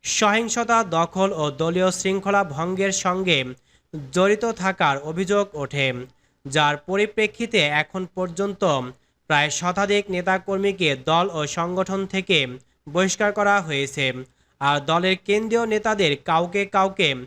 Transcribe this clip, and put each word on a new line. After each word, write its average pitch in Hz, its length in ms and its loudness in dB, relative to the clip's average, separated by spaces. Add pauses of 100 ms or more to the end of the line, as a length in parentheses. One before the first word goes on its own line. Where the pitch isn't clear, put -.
সহিংসতা, 226 800 0
দখল 180 500 0
ও 151 180 -2
দলীয় 170 400 0
শৃঙ্খলা 196 520 0
ভঙ্গের 180 480 -2
সঙ্গে 180 540 0 (640)
জড়িত 202 340 2
থাকার 180 520 0
অভিযোগ 185 560 0
ওঠে, 139 400 -2 (540)
যার 147 300 2
পরিপ্রেক্ষিতে 214 840 -2
এখন 151 560 0
পর্যন্ত 185 480 -4 (640)
প্রায় 151 220 2
শতাধিক 196 600 0
নেতাকর্মীকে 185 880 0
দল 160 380 0
ও 151 140 -4
সংগঠন 185 580 -4
থেকে 180 420 0 (420)
বহিষ্কার 190 440 0
করা 202 280 2
হয়েছে। 139 520 -2 (460)
আর 143 200 2
দলের 175 360 2 (100)
কেন্দ্রীয় 220 400 0
নেতাদের 214 600 0
কাউকে 175 400 0
কাউকে 190 500 0 (120)